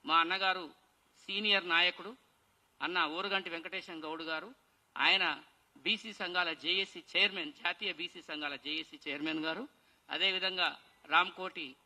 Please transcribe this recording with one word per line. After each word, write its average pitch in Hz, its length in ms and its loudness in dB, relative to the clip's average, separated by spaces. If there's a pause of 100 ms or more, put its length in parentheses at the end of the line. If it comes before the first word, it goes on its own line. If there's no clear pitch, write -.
మా 156 140 6
అన్నగారు 185 500 0 (580)
సీనియర్ 196 420 2
నాయకుడు 180 460 2 (680)
అన్న 165 240 2
ఓరుగంటి 185 440 -2
వెంకటేశం 170 540 -8
గౌడ్ 160 180 -6
గారు, 160 320 -6 (440)
ఆయన 165 460 4 (340)
బీసీ 208 360 -4
సంఘాల 180 400 0
జేఏసీ 175 500 -2 (140)
చైర్మన్, 185 360 2
జాతీయ 208 400 -4
బీసీ 170 280 -10
సంఘాల 151 340 -6
జేఏసీ 151 520 -8
చైర్మన్ 156 380 -2
గారు, 180 220 -4 (420)
అదేవిధంగా 185 680 0 (260)
రామ్కోటి 175 680 0 (100)